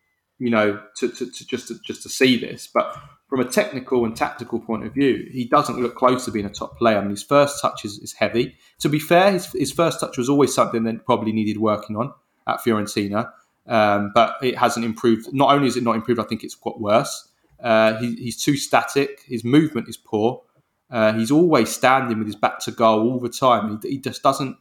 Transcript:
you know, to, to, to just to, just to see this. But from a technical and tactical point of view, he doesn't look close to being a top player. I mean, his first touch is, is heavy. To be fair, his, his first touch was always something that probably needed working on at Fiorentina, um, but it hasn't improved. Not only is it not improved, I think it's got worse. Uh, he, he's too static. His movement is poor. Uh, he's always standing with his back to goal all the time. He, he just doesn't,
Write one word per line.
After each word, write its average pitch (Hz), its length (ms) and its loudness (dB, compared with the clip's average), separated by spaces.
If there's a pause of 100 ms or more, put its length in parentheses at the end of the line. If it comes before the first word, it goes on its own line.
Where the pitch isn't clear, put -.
(400)
you 123 100 -2
know, 107 300 2 (180)
to, 120 120 -2
to, 120 220 -10
to - 160 -18
just - 220 -8
to, 113 60 -12 (100)
just - 180 -12
to - 60 -18
see 131 280 2
this. - 360 -10
But - 220 -2 (340)
from 131 100 -2
a 123 60 0
technical 127 600 -2
and 113 100 -6
tactical 120 440 -6
point 110 260 -8
of 107 80 -12
view, 131 380 0
he 127 140 -6
doesn't 139 360 0
look 120 140 -4
close 131 300 2
to 120 60 -6
being 107 140 -4
a 98 40 -8
top - 280 -12
player. 113 200 4
I 95 40 0
mean, 101 100 -4
his 101 120 -8
first 143 380 2
touch - 240 -4
is, 104 140 -10
is - 140 -14
heavy. 113 420 -2 (240)
To 156 100 0
be 147 100 0
fair, 185 320 4
his, 180 220 -4
his 143 180 -2
first 131 300 0
touch - 160 -8
was 123 120 0
always 139 240 4
something 113 300 0
that 113 220 -6
probably 110 260 0
needed 107 260 -2
working 107 380 -2
on 123 180 -6 (340)
at - 120 -2
Fiorentina, 104 720 -2 (360)
um, 104 460 2
but 113 300 4
it 127 140 0
hasn't 117 280 2
improved. 113 480 0
Not 139 220 4
only 143 120 2
is 117 100 0
it 123 60 -2
not 117 120 2
improved, 117 240 -2
I 107 60 -4
think - 180 -8
it's - 120 -14
got - 260 -10
worse. 131 480 0 (340)
Uh, 110 360 4
he, 120 160 -4
he's - 280 -10
too 147 140 0
static. - 680 -2
His 117 200 -8
movement 139 420 2
is 113 100 -14
poor. 113 440 -2 (500)
Uh, 110 220 2
he's 113 180 -2
always 151 400 4
standing 123 480 2
with 107 80 -4
his 104 80 -8
back - 240 -2
to - 120 -8
goal 113 400 4
all 127 80 -4
the 120 80 -6
time. 110 540 0
He, - 120 -8
he 139 40 -6
just - 240 -10
doesn't, 135 400 0